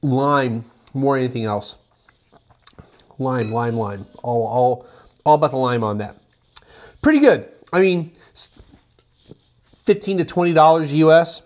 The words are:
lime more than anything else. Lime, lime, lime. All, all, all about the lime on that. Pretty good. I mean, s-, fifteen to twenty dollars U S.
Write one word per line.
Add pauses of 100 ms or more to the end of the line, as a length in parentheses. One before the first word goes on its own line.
lime (260)
more
than
anything
else. (1400)
Lime,
lime,
lime. (180)
All,
all, (380)
all
about
the
lime
on
that. (800)
Pretty
good. (240)
I
mean, (220)
s-, (1400)
fifteen
to
twenty
dollars
U
S.